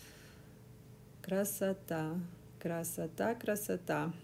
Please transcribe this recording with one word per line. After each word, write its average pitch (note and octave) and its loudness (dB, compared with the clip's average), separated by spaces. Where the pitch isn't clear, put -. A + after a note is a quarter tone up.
Красота, F#3+ 2
красота, E3+ 2
красота. F#3 2